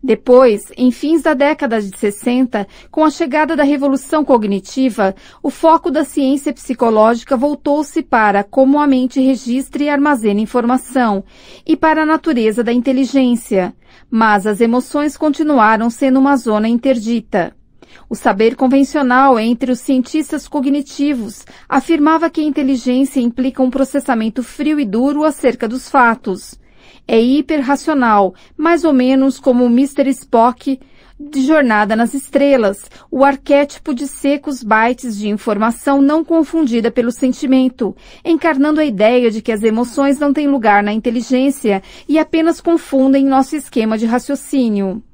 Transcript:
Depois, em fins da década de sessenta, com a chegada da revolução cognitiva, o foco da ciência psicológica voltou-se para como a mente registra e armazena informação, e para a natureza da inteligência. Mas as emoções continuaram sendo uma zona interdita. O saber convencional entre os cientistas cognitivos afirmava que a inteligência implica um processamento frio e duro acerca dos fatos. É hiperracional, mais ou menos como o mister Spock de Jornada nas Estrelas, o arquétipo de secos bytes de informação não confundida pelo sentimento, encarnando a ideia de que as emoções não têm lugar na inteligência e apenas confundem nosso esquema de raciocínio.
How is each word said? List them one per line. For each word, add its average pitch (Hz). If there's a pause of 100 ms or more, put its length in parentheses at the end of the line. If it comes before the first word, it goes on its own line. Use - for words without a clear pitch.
Depois, 247
em 247
fins 294
da 311
década 269
de 196
sessenta, 240 (240)
com 311
a 311
chegada 302
da 294
revolução 277
cognitiva, 214 (300)
o 302
foco 320
da 285
ciência 277
psicológica 233
voltou-se 294
para 208
como 269
a 294
mente 254
registra 262
e 294
armazena 277
informação, 240 (460)
e 311
para 311
a -
natureza 240
da 233
inteligência. 247 (340)
Mas 214
as 214
emoções 254
continuaram 247
sendo 262
uma 277
zona 214
interdita. 233 (560)
O 226
saber 220
convencional 262
entre 233
os 247
cientistas 285
cognitivos 277 (220)
afirmava 320
que 330
a 302
inteligência 269
implica 254
um 254
processamento 254
frio 294
e 277
duro 269
acerca 247
dos 254
fatos. 233 (540)
É 226
hiperracional, 254 (200)
mais 330
ou 311
menos 262
como 247
o 247
mister 269
Spock 247 (400)
de 294
Jornada 233
nas 233
Estrelas, 269 (220)
o 269
arquétipo 285
de 277
secos 285
bytes 226
de 208
informação 233
não 302
confundida 277
pelo 240
sentimento, 254 (280)
encarnando 311
a 302
ideia 233
de 214
que 233
as 214
emoções 247
não 285
têm 294
lugar 214
na 208
inteligência 240 (260)
e 311
apenas 320
confundem 269
nosso 269
esquema 220
de 226
raciocínio. 226 (120)